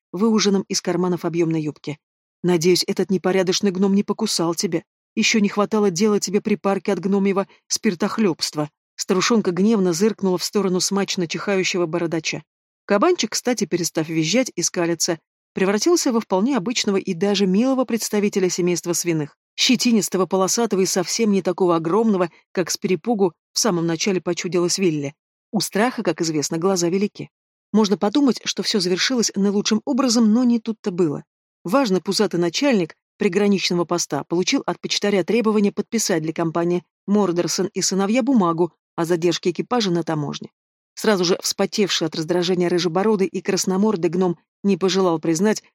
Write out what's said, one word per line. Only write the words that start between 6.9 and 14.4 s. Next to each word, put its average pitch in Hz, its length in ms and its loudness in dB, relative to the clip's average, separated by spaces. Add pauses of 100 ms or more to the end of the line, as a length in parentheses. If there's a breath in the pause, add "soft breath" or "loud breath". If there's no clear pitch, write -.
от 185 80 0
гномьего 196 480 0 (200 soft breath)
спиртохлёбства». 180 1040 -2 (260)
Старушонка 190 560 0
гневно 190 400 2
зыркнула 190 460 0
в - 60 -4
сторону 190 360 0
смачно 190 480 -2
чихающего 180 600 -2
бородача. 160 560 -4 (420)
Кабанчик, 233 460 2
кстати, 247 340 -2
перестав 165 420 -2
визжать 165 480 0